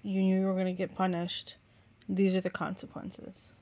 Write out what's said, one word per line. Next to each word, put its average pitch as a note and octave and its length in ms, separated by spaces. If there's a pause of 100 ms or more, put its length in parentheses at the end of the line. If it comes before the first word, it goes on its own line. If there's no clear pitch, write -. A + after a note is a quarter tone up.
You F#3+ 200
knew F#3+ 200
you F#3+ 60
were F#3+ 80
gonna F#3 180
get F3+ 220
punished. F3+ 600 (540)
These F#3+ 260
are F#3 60
the F#3 80
consequences. - 1120